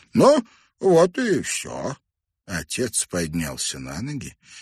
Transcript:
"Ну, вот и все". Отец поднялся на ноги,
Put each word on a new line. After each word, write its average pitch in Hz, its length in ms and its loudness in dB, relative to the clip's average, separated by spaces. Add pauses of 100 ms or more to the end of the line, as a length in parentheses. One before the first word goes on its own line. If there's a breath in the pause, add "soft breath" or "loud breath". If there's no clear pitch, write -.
(140)
"Ну, 254 280 6 (380 soft breath)
вот 180 380 4
и 220 240 0
все". - 560 -8 (480)
Отец 101 680 -4
поднялся 78 680 -4
на 67 220 -10
ноги, 139 360 -10 (240 loud breath)